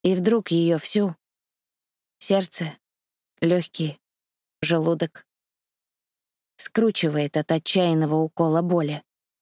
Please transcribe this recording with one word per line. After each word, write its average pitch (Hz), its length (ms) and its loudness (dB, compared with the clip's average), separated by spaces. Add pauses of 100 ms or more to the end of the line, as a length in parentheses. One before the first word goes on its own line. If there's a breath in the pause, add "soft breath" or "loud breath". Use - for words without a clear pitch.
И 185 120 2
вдруг 208 340 0
её 170 300 2
всю — 202 360 -2 (1040)
сердце, 180 580 -2 (640)
лёгкие, 165 580 -2 (600)
желудок — 160 680 0 (1300)
скручивает 156 800 0
от 151 140 -2
отчаянного 160 640 2
укола 160 460 0
боли. 160 420 -2 (380)